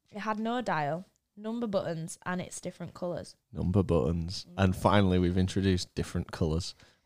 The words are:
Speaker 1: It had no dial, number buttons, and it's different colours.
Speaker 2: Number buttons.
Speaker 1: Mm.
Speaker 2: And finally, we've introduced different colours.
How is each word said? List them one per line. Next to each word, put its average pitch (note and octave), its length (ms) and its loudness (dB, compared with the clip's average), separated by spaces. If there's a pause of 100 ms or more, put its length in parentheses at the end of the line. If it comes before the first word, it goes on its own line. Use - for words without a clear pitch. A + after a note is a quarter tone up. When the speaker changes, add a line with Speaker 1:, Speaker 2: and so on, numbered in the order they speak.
(120)
Speaker 1:
It G#3 80 -12
had G#3+ 200 -4
no A3+ 220 -2
dial, D#3+ 440 -2 (320)
number A3+ 300 -6
buttons, F3 580 -4
and F3+ 160 -4
it's - 180 -12
different - 340 -12
colours. - 420 -8 (180)
Speaker 2:
Number F2+ 300 4
buttons. E2+ 640 0
Speaker 1:
Mm. G2 140 0
Speaker 2:
And F#2 120 4
finally, F#2+ 440 4
we've F2+ 180 2
introduced F#2 580 2
different - 360 -4
colours. E2 440 -2 (300)